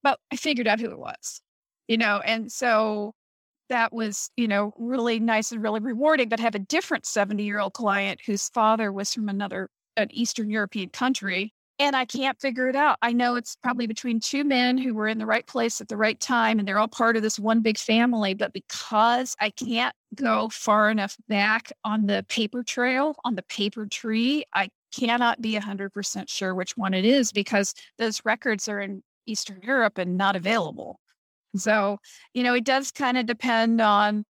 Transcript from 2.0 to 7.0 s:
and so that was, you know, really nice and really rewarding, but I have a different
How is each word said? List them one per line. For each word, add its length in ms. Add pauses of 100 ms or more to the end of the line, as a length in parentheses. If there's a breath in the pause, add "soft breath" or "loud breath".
and 260
so 600 (560)
that 240
was, 420
you 120
know, 300
really 420
nice 320
and 120
really 160
rewarding, 480
but 120
I 40
have 120
a 40
different 460